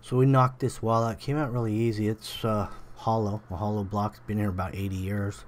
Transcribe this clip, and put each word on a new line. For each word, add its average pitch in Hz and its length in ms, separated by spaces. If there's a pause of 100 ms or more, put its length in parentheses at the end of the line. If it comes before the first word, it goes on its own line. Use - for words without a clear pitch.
So - 160
we 131 80
knocked 131 360
this 123 200
wall 113 220
out. 113 100
It - 60
came 143 180
out 143 140
really 117 220
easy. 110 340
It's, - 360
uh, 107 260 (260)
hollow, 107 460 (100)
a 92 60
hollow 104 260
block. 104 300
It's - 120
been 107 120
here 104 120
about 92 240
eighty 95 220
years 101 520